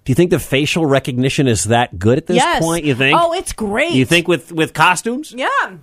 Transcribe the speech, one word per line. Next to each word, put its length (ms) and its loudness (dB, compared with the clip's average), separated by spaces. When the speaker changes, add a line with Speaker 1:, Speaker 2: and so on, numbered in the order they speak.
Speaker 1:
Do 60 0
you 40 0
think 160 4
the 80 2
facial 480 -2
recognition 600 0
is 180 0
that 340 0
good 180 4
at 80 -6
this 120 0
Speaker 2:
Yes. 260 2
Speaker 1:
point, 200 -2
you 120 0
think? 260 2
Speaker 2:
Oh, 120 0
it's 200 -6
great. 380 -4
Speaker 1:
You 140 2
think 220 0
with, 240 -2
with 220 -2
costumes? 580 0
Speaker 2:
Yeah, 160 -6